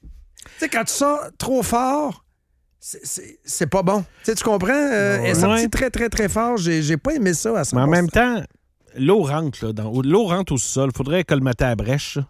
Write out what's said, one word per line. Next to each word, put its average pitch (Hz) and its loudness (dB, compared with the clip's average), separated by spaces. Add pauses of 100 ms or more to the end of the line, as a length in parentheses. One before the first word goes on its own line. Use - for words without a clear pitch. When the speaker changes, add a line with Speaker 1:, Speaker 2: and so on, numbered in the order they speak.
Speaker 1:
Tu - -20 (520)
sais, 311 -4
quand - -2
tu - -4
sors 294 0 (120)
trop 247 0
fort, 262 -2 (560)
c'est, - -16
c'est, - -12
c'est - -4
pas 190 2
bon. 196 2 (240)
Tu 220 0
sais, 226 0
tu - -4
comprends ? 202 2
Euh, 220 2
Speaker 2:
Ouais. 117 -2
Speaker 1:
elle 175 2
est 165 4
sortie 220 4
Speaker 3:
Ouais. 233 0
Speaker 1:
très, 247 0
très, 226 -2
très 208 0
fort. 233 0
J'ai, 165 0
j'ai 151 0
pas 269 -2
aimé 190 2
ça 220 -2
à 151 0 (120)
Speaker 3:
Mais 123 4
en 139 4
même 175 4
Speaker 1:
cent 160 -4
pour 220 6
cent. 240 0
Speaker 3:
temps, - -8 (540)
l'eau 175 4
rentre, 143 -2
là, 110 -4
dans, 110 -4
l'eau 175 4
rentre 180 -2
au 135 0
sous-sol. 135 -2
Faudrait 151 -2
colmater 135 0
la 123 2
brèche, 113 -4
ça. 139 -4